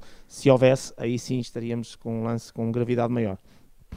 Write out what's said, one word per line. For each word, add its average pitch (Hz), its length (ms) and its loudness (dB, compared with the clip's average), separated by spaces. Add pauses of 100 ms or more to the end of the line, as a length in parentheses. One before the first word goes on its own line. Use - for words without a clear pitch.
(260)
Se - 240 2
houvesse, 131 460 6
aí 123 240 -4
sim 131 200 -4
estaríamos 117 580 -8
com 113 240 -6
um - 20 -4
lance 117 300 -6
com 113 180 -4
gravidade 120 400 0
maior. 110 260 -2 (600)